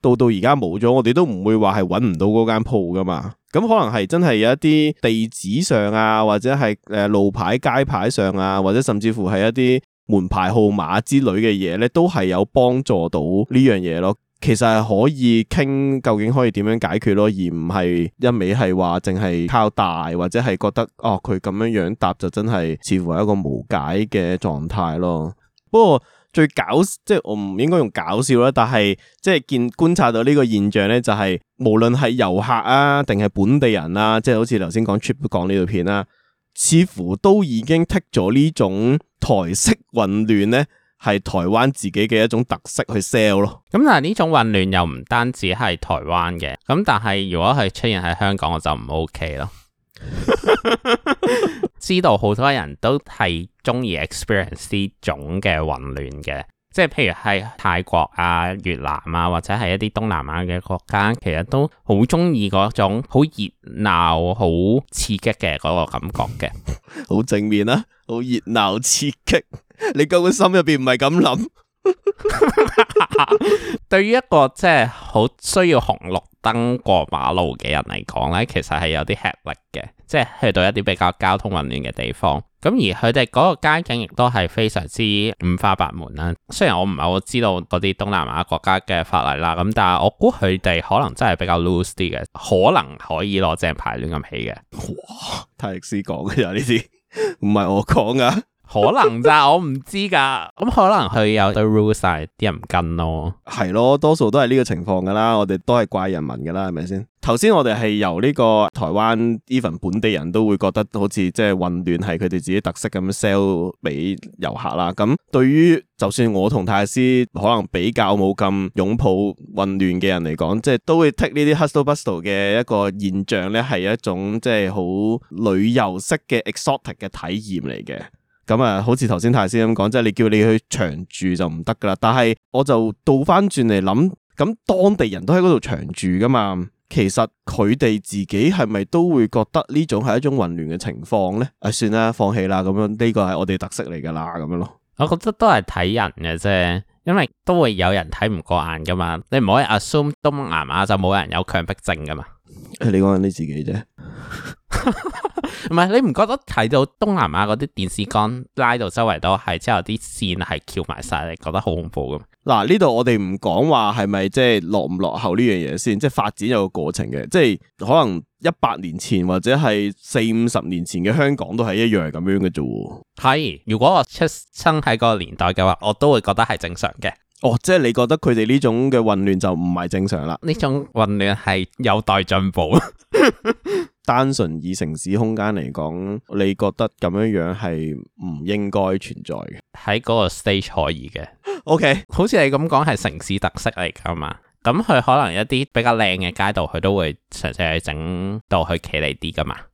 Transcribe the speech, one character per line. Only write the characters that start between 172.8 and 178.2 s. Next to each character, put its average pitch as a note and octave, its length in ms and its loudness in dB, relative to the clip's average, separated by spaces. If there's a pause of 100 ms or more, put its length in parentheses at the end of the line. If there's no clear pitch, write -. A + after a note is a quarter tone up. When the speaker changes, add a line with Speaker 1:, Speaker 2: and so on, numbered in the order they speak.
Speaker 2:
係， C3 500 -2
如 G#2+ 120 -2
果 D3 180 4
我 D3+ 80 2
出 - 200 -4 (280)
生 D#3 280 0
喺 B2+ 140 0
嗰 A2+ 40 -4
個 A2+ 200 2
年 F2 180 -8
代 E2+ 120 0
嘅 F#2 160 0
話， F#2 180 2
我 G#2+ 120 0
都 D3 180 4
會 A#2+ 80 4
覺 G2+ 140 -2
得 A2 100 2
係 G#2+ 120 -4
正 F2 180 -8
常 - 160 -4 (100)
嘅。 - 120 -4 (300)
Speaker 1:
哦， A#2 200 2
即 F#3 100 2
係 F3+ 60 6
你 A#2+ 140 4
覺 B2 140 4
得 D3+ 120 0
佢 C3 160 2